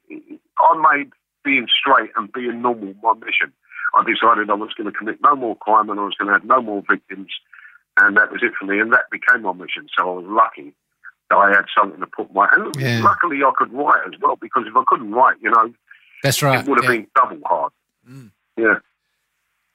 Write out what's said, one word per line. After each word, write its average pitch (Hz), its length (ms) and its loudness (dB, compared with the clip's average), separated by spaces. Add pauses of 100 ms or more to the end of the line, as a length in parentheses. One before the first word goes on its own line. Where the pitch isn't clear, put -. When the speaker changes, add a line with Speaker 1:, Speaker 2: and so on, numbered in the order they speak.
Speaker 1:
it, - 300 -18 (200)
I 156 360 4
made 143 160 -6 (320)
being 131 240 0 (120)
straight 123 360 2
and 104 180 -6
being 120 280 -6
normal 110 400 -4
my 113 120 4
mission. - 400 -4 (420)
I 107 80 4
decided 110 460 2
I 104 40 0
was 107 240 -6
gonna 104 140 -8
commit 107 320 -10
no 143 120 4
more 120 200 -6
crime 107 340 0
and 101 100 -6
I 101 40 -4
was 98 160 -6
gonna 101 140 -2
have 95 100 2
no 113 180 2
more 104 280 -6
victims, 95 400 -6 (680)
and 101 200 4
that 104 140 2
was - 120 -10
it 120 160 0
for 98 60 -12
me. 98 140 -2
And 113 140 -2
that 123 180 2
became 113 320 0
my 92 100 -4
mission. 85 340 -12 (100)
So 90 120 0
I 90 60 -4
was 90 120 -10
lucky 104 460 -2 (560)
that 95 80 2
I 98 120 6
had 98 160 4 (120)
something 98 220 0
to 92 80 -10
put - 260 -10
my, 98 200 2
and - 260 0
Speaker 2:
Yeah. 120 240 0
Speaker 1:
luckily 165 400 2
I 135 140 4
could - 160 -2
write 143 340 0
as - 140 -16
well, 147 180 0
because 123 280 -4
if 110 100 -4
I 135 100 4
couldn't 113 240 0
write, 120 300 2
you 107 80 -4
know, 117 240 2 (500)
Speaker 2:
That's 139 200 0
right, 135 160 2
Speaker 1:
it 110 100 -4
would 131 140 0
have 131 100 2
Speaker 2:
yeah. 113 80 -2
Speaker 1:
been 98 140 -14
double - 300 0
hard. 82 260 -2 (380)
Speaker 2:
Mm. 127 220 -20 (240)
Speaker 1:
Yeah. 110 200 2 (1000)